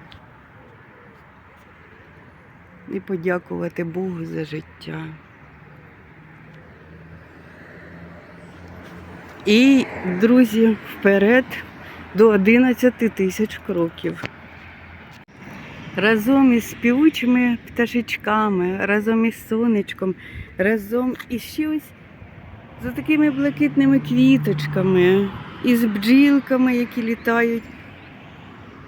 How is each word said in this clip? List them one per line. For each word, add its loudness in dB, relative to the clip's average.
і -10
подякувати -8
Богу -8
за -10
життя. -14
І, 4
друзі, 4
вперед 2
до 6
одинадцяти 2
тисяч -4
кроків. -6
Разом 4
із -2
співучими 2
пташечками, -2
разом 0
із -6
сонечком, -2
разом -2
із -8
ще -6
ось -6
за -8
такими 0
блакитними 2
квіточками, 2
із 2
бджілками, 2
які -4
літають -2